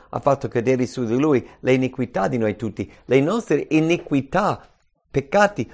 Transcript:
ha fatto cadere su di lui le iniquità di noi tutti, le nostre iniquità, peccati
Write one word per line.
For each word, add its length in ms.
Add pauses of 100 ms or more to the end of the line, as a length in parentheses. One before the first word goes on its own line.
ha 100
fatto 300
cadere 360
su 200
di 120
lui 320 (120)
le 120
iniquità 540
di 100
noi 200
tutti, 340 (140)
le 160
nostre 480
iniquità, 1000 (400)
peccati 640